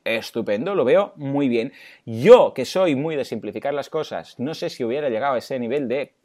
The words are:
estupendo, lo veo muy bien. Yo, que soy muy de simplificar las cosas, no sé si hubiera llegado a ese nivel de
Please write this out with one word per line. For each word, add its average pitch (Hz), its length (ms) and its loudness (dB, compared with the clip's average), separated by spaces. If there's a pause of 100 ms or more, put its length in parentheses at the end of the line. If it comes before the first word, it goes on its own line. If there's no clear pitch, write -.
estupendo, 113 720 -4
lo 151 80 2
veo 180 320 4
muy 143 320 -2
bien. 117 240 -2 (320)
Yo, 131 500 6
que 127 120 -4
soy 185 280 2
muy 151 220 -4
de 131 80 -4
simplificar 110 500 -6
las 139 160 -6
cosas, 120 480 -8
no 139 160 -6
sé 170 160 -6
si - 140 -8
hubiera 135 240 -2
llegado 127 260 -2
a 120 40 0
ese 135 200 -6
nivel 123 300 -4
de 120 260 -4 (100)